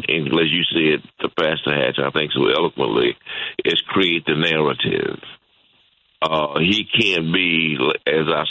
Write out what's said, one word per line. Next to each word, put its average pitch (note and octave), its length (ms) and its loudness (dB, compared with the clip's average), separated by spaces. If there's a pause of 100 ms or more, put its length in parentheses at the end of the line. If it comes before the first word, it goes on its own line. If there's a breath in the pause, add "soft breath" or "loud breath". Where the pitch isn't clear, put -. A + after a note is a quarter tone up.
and D2+ 200 -2
as D#2 220 2
you E2+ 140 0 (100)
said, D#2 340 2 (140)
the - 160 -2
Pastor D#2 380 0
Hatch, C2 240 0
I C#2 100 0
think D2+ 220 -2
so C2+ 180 2
eloquently, B1 680 0 (480 loud breath)
is - 240 0
create F2 380 0
the D#2+ 80 0
narrative. C#2 880 0 (1000)
Uh, D#2 380 0
he G2 240 2
can't F#2 480 0
be, E2 460 0 (300)
as D#2 200 2
I D#2 240 0